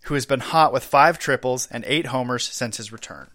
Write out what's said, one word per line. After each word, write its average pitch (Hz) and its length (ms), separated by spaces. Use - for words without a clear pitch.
who 147 100
has 131 100
been 131 140
hot 160 340
with 131 100
five 156 360
triples 127 500
and 117 160
eight 147 220
homers 123 400
since 117 300
his 107 140
return. 82 440